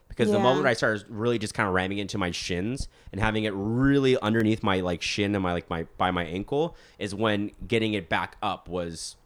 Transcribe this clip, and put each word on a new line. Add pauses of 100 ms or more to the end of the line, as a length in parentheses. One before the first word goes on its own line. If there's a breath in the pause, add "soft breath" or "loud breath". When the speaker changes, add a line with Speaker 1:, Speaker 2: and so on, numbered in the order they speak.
Speaker 1:
Because
the
Speaker 2:
Yeah.
Speaker 1:
moment
I
started
really
just
kinda
ramming
into
my
shins (240 soft breath)
and
having
it
really
underneath
my,
like,
shin
and
my,
like,
my, (140)
by
my
ankle (240 loud breath)
is
when (160)
getting
it
back
up
was,